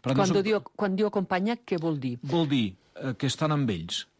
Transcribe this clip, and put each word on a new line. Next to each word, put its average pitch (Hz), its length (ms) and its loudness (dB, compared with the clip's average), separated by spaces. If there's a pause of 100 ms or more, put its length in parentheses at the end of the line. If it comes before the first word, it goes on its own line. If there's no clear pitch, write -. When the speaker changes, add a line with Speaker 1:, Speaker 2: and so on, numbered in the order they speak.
Speaker 1:
Per 123 80 -4
tant, 135 80 2
Speaker 2:
Quan 196 100 4
Speaker 1:
no 180 60 2
són 196 100 4
Speaker 2:
diu, 208 160 2 (160)
quan 190 220 0
diu 214 100 4
acompanya, 196 560 0
què 185 160 -2
vol 156 220 0
dir? 127 220 -2
Speaker 1:
Vol 160 260 2
dir, 110 260 2 (200)
eh, 131 180 -6
que 135 160 -2
estan 156 240 0
amb 139 160 0
ells 85 380 -6 (120)